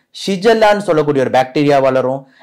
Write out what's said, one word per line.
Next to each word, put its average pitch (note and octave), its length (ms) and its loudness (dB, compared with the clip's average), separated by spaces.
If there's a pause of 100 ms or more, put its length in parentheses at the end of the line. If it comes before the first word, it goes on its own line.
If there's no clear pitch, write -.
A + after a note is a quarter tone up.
(260)
Shigella-ன்னு G#3 600 0
சொல்லக்கூடிய D3 380 0
ஒரு B2 140 0
பாக்டீரியா C#3+ 420 0
வளரும். C3 460 -2 (160)